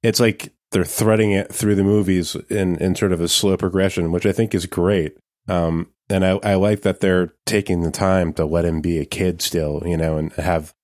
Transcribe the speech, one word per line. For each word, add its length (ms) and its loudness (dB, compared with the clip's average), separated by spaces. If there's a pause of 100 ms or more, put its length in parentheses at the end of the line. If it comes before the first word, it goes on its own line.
it's 180 2
like 320 0 (200)
they're 120 2
threading 480 2
it 200 -2
through 220 0
the 100 2
movies 520 2 (140)
in, 260 0
in 180 0
sort 180 0
of 80 -2
a 80 0
slow 280 2
progression, 560 0
which 140 -2
I 60 4
think 220 0
is 120 -2
great. 500 0 (300)
Um, 440 -2 (200)
and 140 2
I, 180 2
I 120 0
like 280 2
that 180 -2
they're 340 2 (120)
taking 360 0
the 80 -2
time 440 0
to 120 -2
let 180 0
him 160 0
be 180 -2
a 80 -4
kid 360 -2
still, 440 -4
you 100 0
know, 200 0
and 180 -4
have 380 -4 (120)